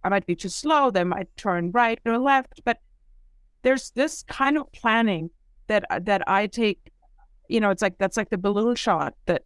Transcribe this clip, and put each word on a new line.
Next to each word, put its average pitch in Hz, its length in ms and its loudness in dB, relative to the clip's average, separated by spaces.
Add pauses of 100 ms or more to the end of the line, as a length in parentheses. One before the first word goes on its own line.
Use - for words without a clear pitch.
I 185 60 -2
might 196 160 0
be 175 100 -2
too 185 140 -10
slow. 285 420 2
They 185 120 2
might 180 340 -4
turn 175 340 -2
right 226 340 2
or 233 120 0
left. 269 460 0
But 233 160 -2 (840)
there's 262 280 0
this 294 320 -2
kind 277 340 -2
of 285 140 -6
planning 208 580 0 (380)
that, 208 160 2 (220)
that 196 220 0
I 208 200 2
take, 214 440 -2 (580)
you 226 100 2
know, 208 100 2
it's 185 120 0
like, 185 160 -2
that's - 200 -2
like 214 120 -4
the 202 80 -2
balloon 202 380 0
shot 160 400 -2 (100)
that 165 200 0